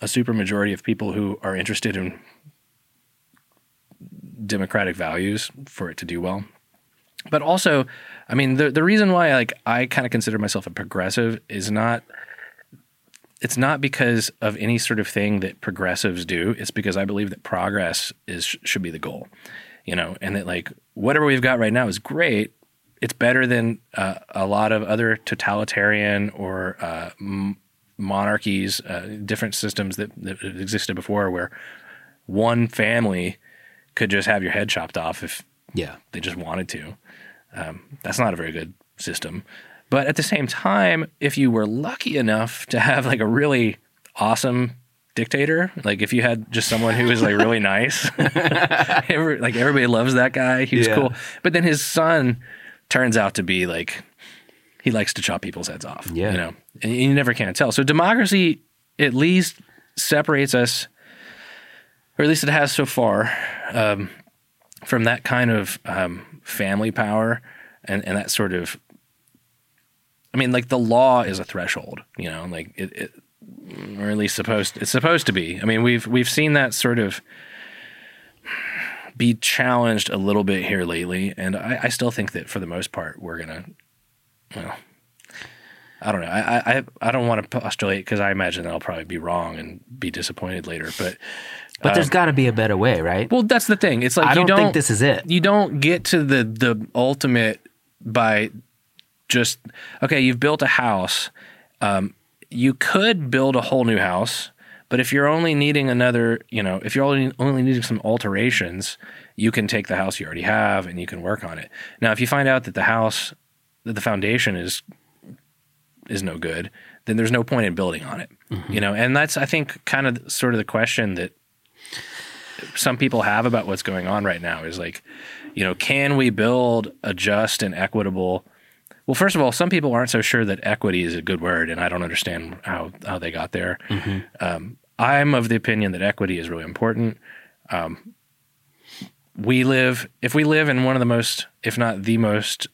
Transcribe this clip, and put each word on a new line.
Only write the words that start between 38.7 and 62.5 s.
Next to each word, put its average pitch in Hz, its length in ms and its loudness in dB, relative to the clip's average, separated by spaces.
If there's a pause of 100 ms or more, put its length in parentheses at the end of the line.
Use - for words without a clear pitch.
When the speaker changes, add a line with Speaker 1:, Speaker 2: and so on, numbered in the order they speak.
Speaker 1:
system. 87 480 -8 (460)
But 135 160 2
at 151 100 0
the 160 60 0
same 143 240 0
time, 180 640 0 (100)
if 139 160 0
you 135 140 4
were 110 160 2
lucky 143 500 -4
enough 113 500 0
to - 140 0
have, 135 260 4
like, 123 140 0
a 110 60 2
really 120 500 2 (400)
awesome 123 560 2 (440)
dictator, 151 560 0 (120)
like, 104 160 0
if 107 120 0
you 120 100 2
had 117 300 0
just 113 160 -2
someone 113 260 2
who 120 140 2
was, 120 120 4
like, 107 160 4
really 110 220 4
nice, 107 560 2
<laughs> - 0 -
Speaker 2:
<laughs> - 40 -10
Speaker 1:
every-, 156 1200 2
like, 117 180 -2
everybody 131 320 4
loves 120 260 4
that 127 180 4
guy. 127 320 0
He 127 120 0
was 117 100 4
Speaker 2:
Yeah. 110 80 2
Speaker 1:
cool. 131 180 2 (300)
But 180 100 2
then 170 120 4
his 151 200 4
son 156 540 2 (500)
turns 123 280 2
out 98 180 2
to 104 80 -2
be, 90 240 0
like, 85 360 -6 (800)
he 131 100 2
likes 107 220 0
to - 80 -6
chop 90 200 -4
people's 87 260 -10
heads - 160 -12
off, - 280 -12
Speaker 2:
Yeah. 90 180 -2
Speaker 1:
you 95 60 0
know, 82 180 -4 (280)
and 113 120 -2
you 131 180 4
never 135 220 2
can 104 180 -2
tell. 127 200 0
So 139 100 2
democracy 185 800 2 (380)
at 143 140 2
least 170 440 2 (400)
separates 147 580 2
us, 123 320 2 (1300)
or 147 60 4
at 147 40 6
least 156 160 2
it 143 60 0